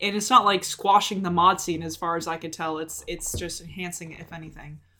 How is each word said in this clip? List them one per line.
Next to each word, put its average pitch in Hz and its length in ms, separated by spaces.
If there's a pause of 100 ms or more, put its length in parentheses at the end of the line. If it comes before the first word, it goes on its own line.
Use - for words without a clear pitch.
yeah. 196 60
And 202 100
it's 208 120
not, 208 160
like, 196 180
squashing 196 600
the 180 80
mod 180 300
scene 165 220
as 160 140
far 170 200
as 165 100
I 165 100
could 165 160
tell. 160 260
It's, 160 280
it's - 300
just 170 240
enhancing 170 520
it, - 80
if 160 120
anything, 156 460 (200)